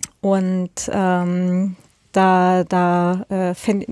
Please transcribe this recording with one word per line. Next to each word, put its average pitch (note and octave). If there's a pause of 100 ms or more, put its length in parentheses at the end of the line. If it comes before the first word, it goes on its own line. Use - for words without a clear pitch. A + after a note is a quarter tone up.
(200)
Und, F#3
ähm, F3+ (380)
da, F#3
da, F3+
äh, F#3
fänd-, G3+